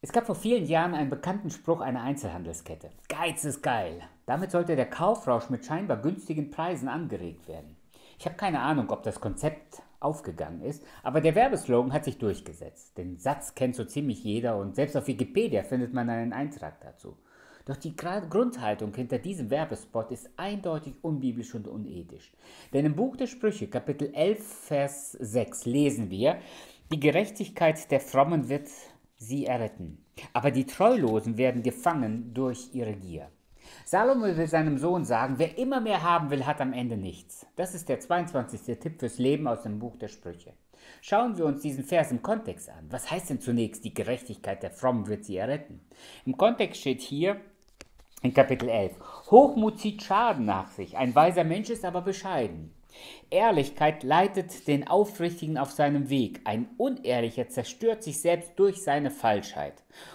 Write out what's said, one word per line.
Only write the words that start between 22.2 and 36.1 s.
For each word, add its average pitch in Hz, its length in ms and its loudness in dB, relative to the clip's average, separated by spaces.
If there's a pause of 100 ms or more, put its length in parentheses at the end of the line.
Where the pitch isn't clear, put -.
Denn 143 140 4
im 151 80 4
Buch 247 220 0
der 254 100 -2
Sprüche, 151 400 -4
Kapitel 143 480 -4
elf, 202 320 2
Vers - 640 -4
sechs, 113 560 -2
lesen 120 420 2
wir: 120 300 2 (540)
"Die 156 80 -2
Gerechtigkeit 160 880 2
der 135 100 4
Frommen 139 480 2
wird 143 200 -4 (520)
sie 123 260 -4
erretten, 107 520 -4 (340)
aber 123 200 2
die 131 120 2
Treulosen 127 720 4
werden 123 280 2
gefangen 120 720 -2
durch 127 380 -4
ihre 117 200 -4
Gier." 85 360 -10 (560)
Salomo 226 420 4
will 165 200 2
seinem 156 320 2
Sohn 170 260 2
sagen: 120 340 2
"Wer - 200 0
immer 262 220 0
mehr 202 240 0
haben 165 260 4